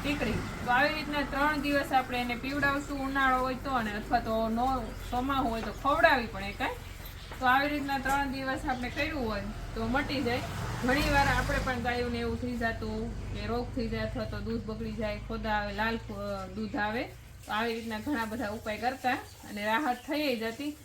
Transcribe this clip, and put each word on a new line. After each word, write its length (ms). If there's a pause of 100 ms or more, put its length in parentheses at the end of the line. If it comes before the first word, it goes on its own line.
ટીકડી. 280
તો 400
આવી 220
રીતના 280
ત્રણ 400
દિવસ 320
આપણે 280
એને 140
પીવડાવશું, 640
ઉનાળો 380
હોય 160
તો, 160
અને 220
અથવા 280
તો 300
નો, 340 (280)
ચોમાસું 380
હોય 120
તો 100
ખવડાવી 560
પણ 160
એકાય. 260 (680)
તો 60
આવી 220
રીતના 300
ત્રણ 340
દિવસ 280 (100)
આપણે 200
કર્યું 380
હોય 140 (340)
તો 120
મટી 340
જાય. 200 (420)
ઘણી 180
વાર 260
આપણે 380
પણ 160
ગાયોને 360
એવું 240
થઈ 160
જાતું 560 (200)
કે 140
રોગ 280
થઈ 120
જાય 160
અથવા 220
તો 140
દૂધ 260
બગડી 260
જાય, 360
ખોદા 220
આવે, 240
લાલ, 240
અ, 480 (100)
દૂધ 200
આવે. 280 (420)
તો 60
આવી 220
રીતના 260
ઘણા 260
બધા 240
ઉપાય 280
કરતા 360 (360)
અને 160
રાહત 320
થઈ 380
જતી. 500